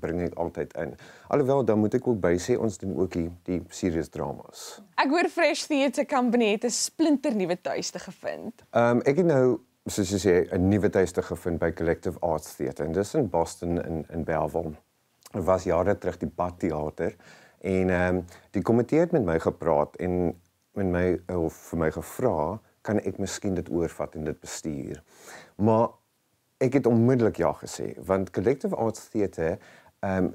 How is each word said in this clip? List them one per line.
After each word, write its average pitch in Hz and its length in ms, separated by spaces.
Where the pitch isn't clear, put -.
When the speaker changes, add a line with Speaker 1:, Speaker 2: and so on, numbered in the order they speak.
Speaker 1:
bring 82 220
ek 85 120
altyd 80 420
in. 76 180
Alhoewel, 139 360
dan 107 140
moet 107 160
ek 123 120
ook 117 140
by 87 180
sê, 123 200
ons 110 200
doen 95 180
ook 90 160
die, 85 180
die 90 260
serious 82 400
dramas. - 720
Speaker 2:
Ek 294 160
hoor 349 180
Fresh 311 380
Theatre 277 400
Company 240 460
het 220 120
'n 240 60
splinternuwe 214 920
tuiste - 380
gevind. - 720
Speaker 1:
Ehm, 120 340
ek 143 120
het 175 100
nou, 127 320
soos 95 240
jy 101 80
sê, 90 340
'n 92 160
nuwe 98 220
tuiste 92 320
gevind 85 360
by 85 140
Collective 82 480
Arts 78 360
Theatre. 71 280
En 80 80
dis 98 220
in 139 140
Boston 85 560
in, 80 260
in 82 140
Belleville. 78 480
Dit 98 120
was 92 200
jare 92 340
terug 90 200
die 80 160
Badtheater. 85 840
En, 92 300
ehm, 90 300
die 95 120
komitee 120 380
het 170 120
met 139 120
my 82 140
gepraat 78 580
en 90 400
met 101 140
my, 90 480
of 82 200
vir 82 80
my 80 120
gevra, 87 680
kan 104 180
ek - 180
miskien 98 360
dit 85 160
oorvat 80 440
en 78 100
dit 76 160
bestuur? 76 640
Maar 110 320
ek 135 200
het 123 80
onmiddellik 117 500
ja 78 160
gesê, - 420
want 95 240
Collective 147 460
Arts 113 320
Theatre, 92 500
ehm, 92 340